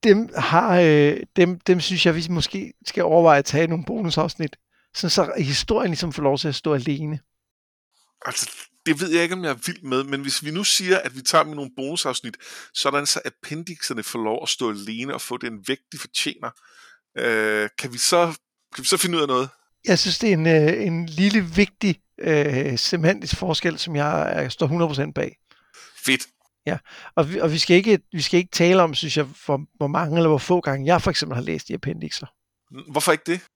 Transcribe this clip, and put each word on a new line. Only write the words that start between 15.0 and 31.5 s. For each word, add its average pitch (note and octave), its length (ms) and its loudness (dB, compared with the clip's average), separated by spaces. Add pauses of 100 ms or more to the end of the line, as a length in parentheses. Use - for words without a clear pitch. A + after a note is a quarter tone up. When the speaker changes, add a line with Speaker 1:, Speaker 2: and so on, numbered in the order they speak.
Speaker 2:
og B2 60 -8
få - 160 -10
den A2+ 320 -12
vægt, - 240 -8
de D3+ 60 -16
fortjener, - 520 -8 (680)
øh, G#2+ 500 0 (100)
kan B2+ 140 -10
vi A#2+ 60 -12
så, F3 280 2 (480)
kan - 80 -12
vi B2+ 60 -6
så - 80 2
finde F3 200 -2
ud D#3+ 60 2
af C#3+ 60 0
noget? C3 200 0 (360)
Speaker 1:
Jeg F#3 140 2
synes, F3+ 200 -2
det A#3 100 0
er G3+ 40 4
en, D#3+ 140 2
øh, D#3+ 400 4
en E3 200 -2
lille, G3 380 2
vigtig, F3+ 520 0 (220)
øh, C#3+ 600 0
semantisk E3+ 580 0
forskel, E3 420 -2
som D#3+ 180 -6
jeg, D3 400 0
jeg C#3 160 -4
står - 140 -2
hundrede E3 220 2
procent D3 260 -4
bag. - 220 -4 (680)
Speaker 2:
Fedt. C3 220 0 (400)
Speaker 1:
Ja, C#3+ 120 -4 (360)
og D#3 180 2
vi, G3 80 -4
og D#3+ 120 0
vi D#3 60 -2
skal - 180 4
ikke, G3 220 4 (140)
vi D#3+ 100 -4
skal - 160 2
ikke F3+ 140 -2
tale F3+ 300 4
om, D#3+ 120 0
synes C#3 220 -4
jeg, D3+ 80 0
hvor, C#3 360 -4 (160)
hvor D3 100 -4
mange D3 300 0
eller E3 120 4
hvor D3+ 100 4
få F3+ 220 0
gange C3+ 260 -4
jeg F3 160 4
for G3 80 0
eksempel D3+ 240 -6
har A#2+ 80 -4
læst - 280 -6